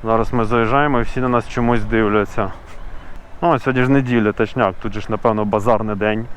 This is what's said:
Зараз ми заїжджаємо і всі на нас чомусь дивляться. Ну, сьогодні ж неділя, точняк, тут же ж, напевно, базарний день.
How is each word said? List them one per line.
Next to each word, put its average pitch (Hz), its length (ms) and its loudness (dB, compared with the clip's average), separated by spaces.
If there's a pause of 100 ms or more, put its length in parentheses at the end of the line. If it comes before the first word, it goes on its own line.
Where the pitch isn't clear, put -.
Зараз 113 300 2
ми 117 120 2
заїжджаємо 123 540 2
і 117 40 2
всі - 160 -2
на 127 100 0
нас 120 200 0
чомусь 120 340 0
дивляться. 104 680 0 (920)
Ну, 165 180 2
сьогодні 127 240 0
ж 127 80 2
неділя, 123 400 2
точняк, 104 500 0
тут 104 120 -6
же 104 80 -4
ж, - 80 -10
напевно, 107 360 0
базарний 107 500 0
день. 107 300 -2 (120)